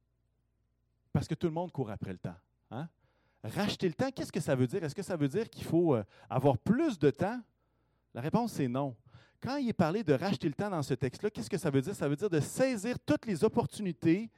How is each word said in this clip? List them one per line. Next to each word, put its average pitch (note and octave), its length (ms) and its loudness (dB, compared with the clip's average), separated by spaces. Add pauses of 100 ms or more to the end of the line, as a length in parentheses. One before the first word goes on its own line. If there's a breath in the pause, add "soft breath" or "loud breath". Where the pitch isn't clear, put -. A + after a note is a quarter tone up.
(1120)
Parce C#3+ 160 -2
que D#3+ 60 -2
tout F3 140 -2
le D#3 60 -2
monde E3+ 180 -4
court A#2 180 -4
après G2 220 -8
le F2+ 80 -10
temps. F2+ 160 -10 (340)
Hein ? C3+ 180 -8 (560)
Racheter F#3 440 -2
le D#3+ 80 -2
temps, C4 160 0
qu'est-ce - 200 -8
que - 80 -2
ça D3+ 160 0
veut B2+ 120 4
dire ? E3+ 160 -2
Est-ce C#3+ 100 -4
que G3+ 80 -8
ça F#3+ 140 -4
veut D3 120 2
dire F#3+ 220 -2
qu'il - 140 -12
faut, E3 320 4
euh, G#2+ 80 2 (260 soft breath)
avoir B2+ 300 4
plus B3+ 400 2
de D3 100 8
temps ? A3 320 -2 (720)
La A#2 80 -8
réponse, G#3+ 300 2
c'est C#3 160 0
non. C3 280 -2 (460 soft breath)
Quand C4 140 -4
il C#4 120 -2
est G#3+ 60 0
parlé F3+ 300 2
de D3 100 4
racheter F3 340 0
le C#3+ 60 -2
temps G#3 160 -4
dans E3 140 -2
ce C3+ 100 -2
texte-là, C#3 380 -4
qu'est-ce - 180 -8
que G3 80 -2
ça D#3 140 -2
veut C3+ 100 4
dire ? F#3+ 140 -4
Ça D#3+ 120 -2
veut C#3+ 80 0
dire G3 140 -2
de D#3+ 100 2
saisir B3 600 -2
toutes - 260 0
les F3+ 180 -2
opportunités G3+ 960 2